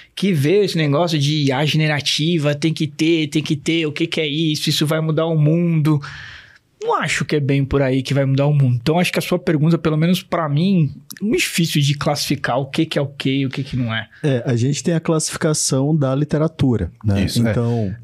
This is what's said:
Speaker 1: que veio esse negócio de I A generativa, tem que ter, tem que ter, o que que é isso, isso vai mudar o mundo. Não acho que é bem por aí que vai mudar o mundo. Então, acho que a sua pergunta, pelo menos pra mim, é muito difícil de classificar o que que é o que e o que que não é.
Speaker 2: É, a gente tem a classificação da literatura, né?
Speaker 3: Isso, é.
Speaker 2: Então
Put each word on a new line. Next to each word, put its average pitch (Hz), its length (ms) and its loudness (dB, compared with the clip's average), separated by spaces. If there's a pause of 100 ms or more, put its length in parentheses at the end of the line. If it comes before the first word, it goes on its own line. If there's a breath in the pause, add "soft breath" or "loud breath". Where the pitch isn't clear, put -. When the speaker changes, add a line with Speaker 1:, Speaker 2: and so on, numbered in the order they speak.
(160 loud breath)
Speaker 1:
que 196 180 0
veio 160 300 4
esse 180 120 0
negócio 160 420 2
de 147 280 0
I 135 60 2
A 135 120 0
generativa, 151 920 0
tem 160 180 0
que 160 140 -2
ter, 156 400 0
tem 151 140 -2
que 151 140 -2
ter, 165 300 -2
o 147 60 -4
que 160 160 -4
que 165 120 -6
é 156 80 -2
isso, 151 400 -2
isso 156 180 0
vai 156 140 0
mudar 160 280 0
o 160 100 0
mundo. 156 640 2 (840 loud breath)
Não 440 160 0
acho 175 240 -2
que 156 120 0
é 151 40 2
bem 139 240 2
por 139 160 0
aí 135 220 2
que 131 100 -6
vai 139 140 2
mudar 135 220 2
o 147 60 4
mundo. 127 280 2
Então, 160 160 2
acho 180 140 0
que - 80 -2
a - 20 0
sua 180 160 -2
pergunta, 165 400 2
pelo 165 180 0
menos 175 280 2
pra 165 260 -2
mim, 160 420 2 (300)
é - 20 -4
muito 269 180 0
difícil 165 380 0
de 143 140 2
classificar 143 640 -2
o 139 80 -2
que 160 220 -2
que - 100 -6
é 147 40 2
o 143 40 -2
que - 240 -6
e 135 160 0
o 127 60 -4
que 139 120 -6
que 123 140 -6
não 117 160 -2
é. 110 160 -6 (140 loud breath)
Speaker 2:
É, 135 200 2
a 123 120 0
gente 135 260 0
tem 170 140 0
a 160 40 0
classificação 156 960 0
da 135 200 0
literatura, 143 760 0 (140)
né? 98 200 2
Speaker 3:
Isso, 113 220 0
é. 110 40 0
Speaker 2:
Então 117 520 -2